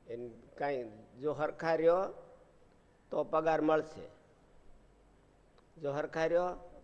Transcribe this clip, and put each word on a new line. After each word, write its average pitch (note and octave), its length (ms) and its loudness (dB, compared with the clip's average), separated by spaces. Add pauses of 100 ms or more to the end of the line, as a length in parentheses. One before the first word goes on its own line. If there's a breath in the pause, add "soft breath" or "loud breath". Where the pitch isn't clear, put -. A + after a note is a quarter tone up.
(140)
એને A#2+ 160 -10 (280)
કાંઈ C3 340 -4 (300)
જો D3 120 -2
હરખા D#3 420 0
રહ્યો E3+ 380 4 (1000)
તો D3+ 120 0
પગાર D#3+ 380 2
મળશે. D#3 480 2 (1700)
જો C#3 120 -2
હરખા D#3 320 -2
રહ્યો F3 320 2 (260)